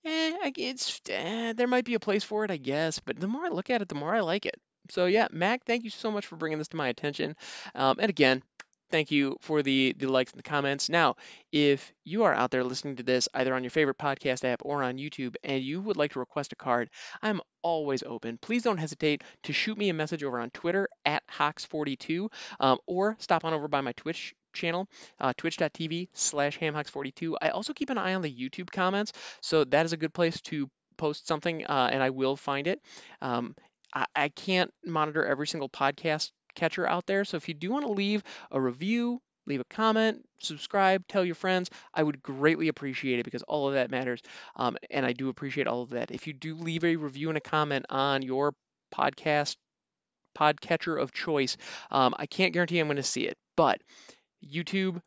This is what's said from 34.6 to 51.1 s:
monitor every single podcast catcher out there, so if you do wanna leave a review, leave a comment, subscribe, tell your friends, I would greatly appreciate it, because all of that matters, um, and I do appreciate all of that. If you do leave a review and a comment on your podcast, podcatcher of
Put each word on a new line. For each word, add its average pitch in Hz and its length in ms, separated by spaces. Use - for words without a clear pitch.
monitor 156 400
every 139 240
single 139 220
podcast 151 600
catcher - 320
out 175 200
there, 196 180
so 185 140
if - 100
you 165 60
do 170 180
wanna 285 160
leave 202 360
a 135 80
review, 214 640
leave 139 140
a - 120
comment, 220 540
subscribe, 190 680
tell 196 160
your 175 100
friends, 185 360
I 160 100
would 143 180
greatly 151 460
appreciate 131 520
it, 117 40
because 120 200
all 139 260
of 139 60
that 123 140
matters, 123 320
um, 123 180
and 135 160
I 123 80
do 135 160
appreciate 135 380
all 120 140
of 123 100
that. 120 200
If 127 160
you 151 60
do 156 220
leave 165 280
a 165 140
review 147 320
and 156 80
a 147 40
comment 147 480
on 135 320
your 135 320
podcast, 147 600
podcatcher 151 640
of 131 120